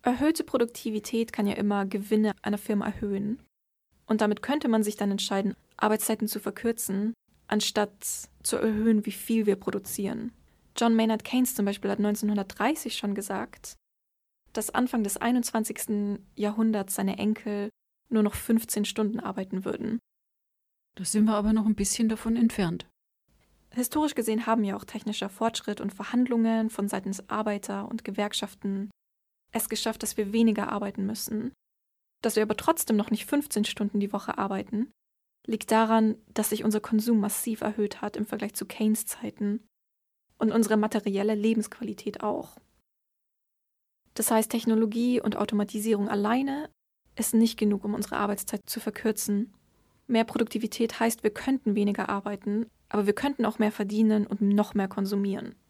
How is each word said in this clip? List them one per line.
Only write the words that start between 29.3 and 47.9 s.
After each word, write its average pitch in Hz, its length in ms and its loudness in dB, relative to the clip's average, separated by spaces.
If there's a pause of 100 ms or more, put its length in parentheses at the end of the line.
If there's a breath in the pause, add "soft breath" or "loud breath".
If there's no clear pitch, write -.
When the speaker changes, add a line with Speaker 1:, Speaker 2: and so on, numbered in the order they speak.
Speaker 1:
es 220 180 -4
geschafft, 226 340 -4
dass - 140 -4
wir 202 160 -2
weniger 220 380 4
arbeiten 202 340 -4
müssen. 220 460 -6 (720)
Dass 220 140 0
wir 214 80 4
aber 214 140 0
trotzdem 320 380 2
noch 208 160 2
nicht 214 140 -2
fünfzehn 285 400 0
Stunden 202 340 -2
die 202 140 -2
Woche - 240 -4
arbeiten, 202 540 -2 (540)
liegt - 260 -2
daran, 220 440 4 (180)
dass - 180 0
sich 220 120 -2
unser 214 160 2
Konsum 220 400 2
massiv 208 420 -2
erhöht 208 400 -4
hat 208 140 -6
im 214 100 -2
Vergleich 208 280 -6
zu - 120 -8
Keynes 214 400 0
Zeiten - 580 -6 (720)
und 220 140 2
unsere 220 260 4
materielle 208 580 0
Lebensqualität 214 840 -2
auch. - 360 -4 (1600)
Das - 180 0
heißt, 220 180 4
Technologie 226 680 2
und 214 160 0
Automatisierung 208 720 0
alleine 254 600 0 (460)
ist - 180 -2
nicht 226 240 4
genug, 208 260 2
um 208 100 -4